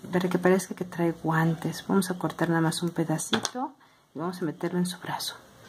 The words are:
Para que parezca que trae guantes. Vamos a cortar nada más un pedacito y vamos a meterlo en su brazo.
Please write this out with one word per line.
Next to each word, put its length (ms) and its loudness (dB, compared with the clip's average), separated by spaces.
Para 180 2
que 80 0
parezca 380 4
que 100 -4
trae 260 0
guantes. 640 2
Vamos 240 2
a 60 -4
cortar 320 0
nada 120 4
más 220 2
un 80 0
pedacito 840 -2
y 60 -10
vamos 220 -4
a 40 -2
meterlo 340 -2
en 60 4
su 140 -6
brazo. 360 -6